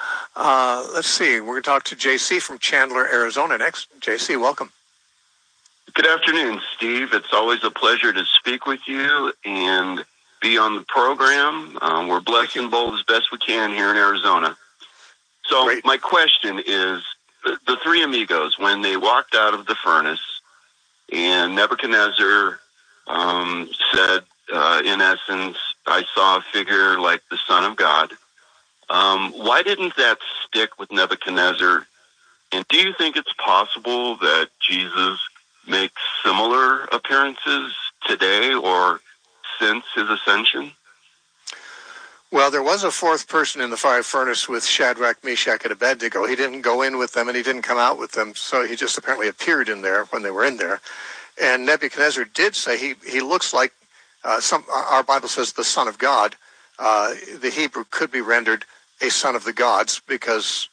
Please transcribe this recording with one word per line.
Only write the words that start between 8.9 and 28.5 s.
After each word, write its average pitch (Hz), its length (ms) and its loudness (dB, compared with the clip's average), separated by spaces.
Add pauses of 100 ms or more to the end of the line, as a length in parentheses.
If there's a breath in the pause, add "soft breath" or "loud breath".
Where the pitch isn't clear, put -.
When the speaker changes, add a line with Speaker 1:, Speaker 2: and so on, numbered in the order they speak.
Speaker 2:
and 92 600 -2 (360)
be 113 160 2
on 110 180 2
the 95 120 -10
program. 143 920 2
Um, 82 260 0
we're 87 140 0
blessing 120 480 0
bold 117 260 0
as 104 80 -4
best 113 280 2
we 117 80 -8
can 110 320 0
here 101 180 0
in 104 80 4
Arizona. 95 580 2 (880 loud breath)
So 131 200 4
Speaker 1:
Great. 127 200 0
Speaker 2:
my 135 120 4
question 135 680 2
is, 92 360 -2 (420)
the, - 220 -2
the - 180 0
three 165 200 4
amigos, 95 560 0
when 101 220 0
they 95 160 0
walked 113 360 2
out 107 220 4
of 101 100 -8
the 110 100 -2
furnace, 78 440 0 (920 soft breath)
and 87 440 0
Nebuchadnezzar, 104 1040 2 (480 soft breath)
um, 87 640 -2 (240)
said, 92 300 2 (300)
uh, 80 320 2
in 98 160 0
essence, 95 560 0 (300)
"I 90 160 2 (100)
saw 95 240 4
a 92 40 -2
figure 98 580 0
like 87 320 0
the - 160 -6
Son 90 160 4
of 107 140 -2
God." 78 340 2 (760 soft breath)